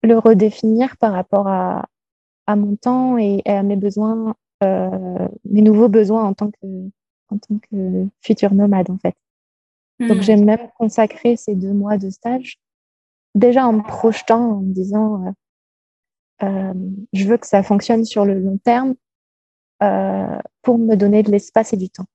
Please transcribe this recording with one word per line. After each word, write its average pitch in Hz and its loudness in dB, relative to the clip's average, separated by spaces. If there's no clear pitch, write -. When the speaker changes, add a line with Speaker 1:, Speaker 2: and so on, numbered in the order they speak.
Speaker 1:
le 226 6
redéfinir 220 2
par 220 0
rapport 196 -2
à, 185 -4
à 208 0
mon 208 0
temps 254 0
et, 202 0
et - -4
à 196 0
mes 202 -2
besoins, 214 -4
euh, 185 -4
mes 202 2
nouveaux 220 6
besoins 214 2
en 196 -2
tant 208 -6
que, - -18
en 208 -8
tant 214 -6
que 185 -4
future 202 0
nomade, 196 2
en 185 -6
fait. - -4
Donc, 226 2
Speaker 2:
Hmm. 196 -2
Speaker 1:
j'ai 208 4
même 214 2
consacré 226 0
ces 214 -6
deux 190 -4
mois 202 0
de 190 -6
stage 247 -8
déjà 247 4
en 226 2
me 214 0
projetant, 226 -2
en 196 -6
me 190 -4
disant, 202 -2
euh, 190 -8
euh, 190 -4
je 196 -2
veux 233 2
que - -6
ça 196 2
fonctionne 226 0
sur 214 -2
le 196 0
long 190 -4
terme, 262 0
euh, 196 -2
pour 240 2
me 220 2
donner 208 4
de 208 0
l'espace 202 0
et 226 -2
du 185 -6
temps. 190 -14